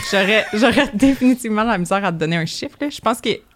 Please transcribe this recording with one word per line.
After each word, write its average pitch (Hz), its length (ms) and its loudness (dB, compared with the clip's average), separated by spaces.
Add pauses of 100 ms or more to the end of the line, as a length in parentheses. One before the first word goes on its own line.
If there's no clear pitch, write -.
J'aurais, 196 440 2
j'aurais 233 400 2
définitivement 240 720 2
la 226 120 0
misère 196 280 -2
à 175 80 0
te 165 40 -6
donner 160 200 0
un 165 80 -2
chiffre, - 340 -10
là. 294 100 -4
Je - 120 -14
pense 233 180 -2
que 226 120 -2 (240)